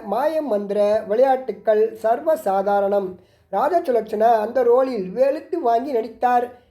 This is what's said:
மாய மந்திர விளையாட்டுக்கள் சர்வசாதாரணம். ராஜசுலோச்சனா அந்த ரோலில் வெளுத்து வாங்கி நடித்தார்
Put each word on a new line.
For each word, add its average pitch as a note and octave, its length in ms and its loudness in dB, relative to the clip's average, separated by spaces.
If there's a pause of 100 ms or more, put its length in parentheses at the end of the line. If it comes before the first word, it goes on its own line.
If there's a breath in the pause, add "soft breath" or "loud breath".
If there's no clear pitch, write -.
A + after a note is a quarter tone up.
மாய D4 360 -2
மந்திர G#3 380 -2 (240)
விளையாட்டுக்கள் A3+ 800 0 (160)
சர்வசாதாரணம். G3+ 1080 0 (460 soft breath)
ராஜசுலோச்சனா A#3 760 0 (100)
அந்த A#3 240 -2
ரோலில் A#3+ 480 2
வெளுத்து C#4 500 -2
வாங்கி B3 320 0
நடித்தார் A#3+ 520 0 (260 loud breath)